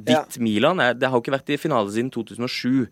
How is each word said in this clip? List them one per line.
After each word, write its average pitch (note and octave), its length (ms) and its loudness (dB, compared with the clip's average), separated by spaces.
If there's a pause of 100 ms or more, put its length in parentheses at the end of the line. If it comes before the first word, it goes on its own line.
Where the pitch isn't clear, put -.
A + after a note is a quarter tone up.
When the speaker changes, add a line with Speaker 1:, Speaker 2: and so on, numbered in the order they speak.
Speaker 1:
Ja. D#3 160 4
Speaker 2:
Ditt - 160 -12
Milan A#2 400 2
er, B2 140 4
det B2+ 160 0
har B2 100 2
ikke C#3+ 180 -6
vært C3 120 -8
i D3 80 0
finale A#2 340 0
siden A#2+ 180 -2
to A#2 140 -6
tusen G#2 180 -10
og B2 60 -4
sju. B2+ 440 0